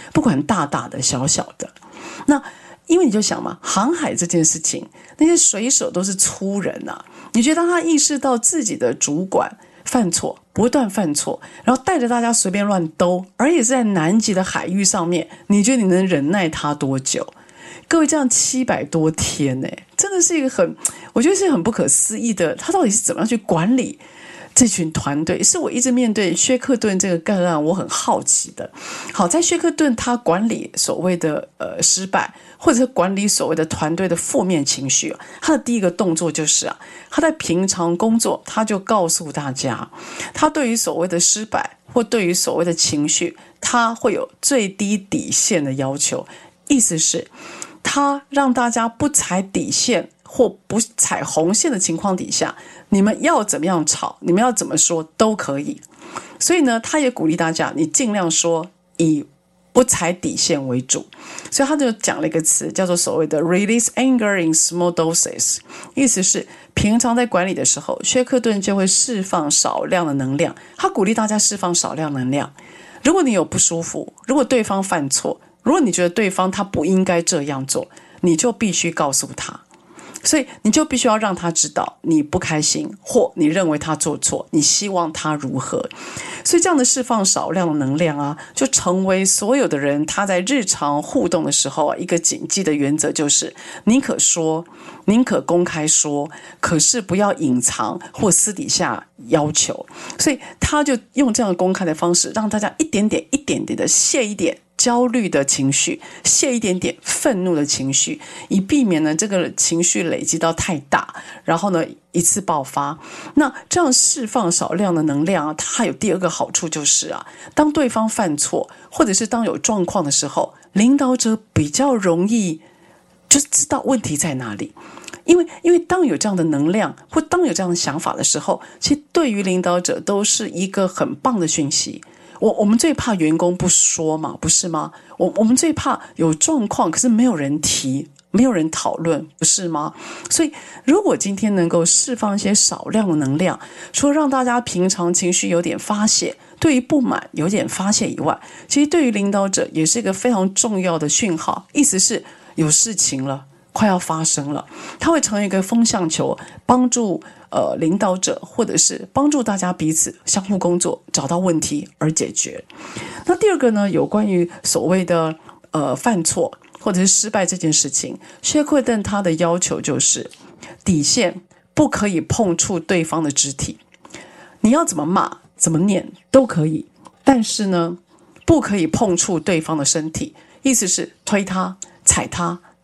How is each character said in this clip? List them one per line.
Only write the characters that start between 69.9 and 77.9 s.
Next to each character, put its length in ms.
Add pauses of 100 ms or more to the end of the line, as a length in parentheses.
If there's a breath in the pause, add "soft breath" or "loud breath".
的 80
能 240
量。 180 (220 loud breath)
他 100
鼓 160
励 120
大 100
家 140
释 180
放 160
少 220
量 180
能 160
量。 240 (500 loud breath)
如 80
果 120
你 80
有 120
不 140
舒 240
服， 320 (140)
如 80
果 80
对 200
方 200
犯 260
错， 320 (200 soft breath)
如 120
果 80
你 100
觉 100
得 80
对 200
方 200
他 140
不 220
应 180
该 180
这 220
样 220
做， 240 (320 loud breath)